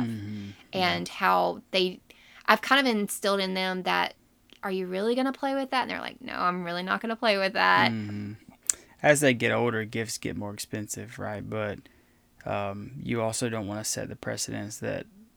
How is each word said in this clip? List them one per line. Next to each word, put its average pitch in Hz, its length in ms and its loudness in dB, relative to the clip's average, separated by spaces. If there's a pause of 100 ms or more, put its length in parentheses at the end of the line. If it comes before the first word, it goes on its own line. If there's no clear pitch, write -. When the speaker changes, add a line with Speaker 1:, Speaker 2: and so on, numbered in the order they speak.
Speaker 1:
Mm-hmm. 104 380 -8 (260)
Yeah. 180 200 2
Speaker 2:
And 175 160 -4
how 180 640 2
they, 185 300 0 (460)
I've - 160 6
kind 269 220 6
of 254 80 4
instilled 202 460 2
in 190 160 0
them 185 300 0
that, 180 300 2 (500)
"Are 196 80 -4
you 185 160 -2
really 202 260 0
gonna 262 180 0
play 269 220 -4
with 269 160 -2
that?" 262 120 2
And - 100 -4
they're - 80 -4
like, - 200 -10
"No, - 140 -10
I'm 180 300 0
really 175 180 -4
not 196 180 0
gonna 226 140 -4
play 220 240 2
with 190 140 0
that." 185 400 6
Speaker 1:
Mm-hmm. 208 400 -4 (720)
As 147 160 8
they 139 140 6
get 117 180 2
older, 113 320 2
gifts 113 340 -4
get - 180 -6
more 101 160 -6
expensive, 107 680 -8
right? 101 280 -6
But, 107 300 -4 (640)
um, 101 480 -4 (100)
you 120 200 -2
also 113 260 0
don't 110 180 -4
wanna 104 180 -6
set - 240 -4
the - 80 -10
precedence 110 600 -6
that 110 280 -6 (300)